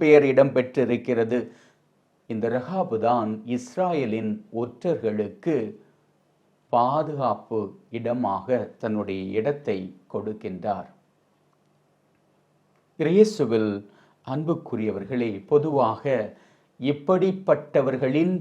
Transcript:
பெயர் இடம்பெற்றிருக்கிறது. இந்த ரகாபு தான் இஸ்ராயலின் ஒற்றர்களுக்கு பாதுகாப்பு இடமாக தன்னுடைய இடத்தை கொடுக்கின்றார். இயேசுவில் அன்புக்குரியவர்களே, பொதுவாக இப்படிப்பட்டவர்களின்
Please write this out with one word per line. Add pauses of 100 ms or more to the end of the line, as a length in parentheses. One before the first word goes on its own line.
பெயர்
இடம்பெற்றிருக்கிறது. (920)
இந்த (100)
ரகாபு (100)
தான் (260)
இஸ்ராயலின் (300)
ஒற்றர்களுக்கு (1160)
பாதுகாப்பு (380)
இடமாக (240)
தன்னுடைய (180)
இடத்தை (360)
கொடுக்கின்றார். (2000)
இயேசுவில் (560)
அன்புக்குரியவர்களே, (200)
பொதுவாக (760)
இப்படிப்பட்டவர்களின்